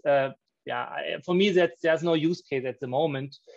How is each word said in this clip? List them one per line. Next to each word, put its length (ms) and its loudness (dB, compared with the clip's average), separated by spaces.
uh, 260 2
yeah, 180 -4
I, 420 -6
for 80 -2
me, 160 4
that's, 320 2
there's 220 2
no 100 2
use 280 0
case 240 -6
at 160 -8
the 60 -8
moment 500 -4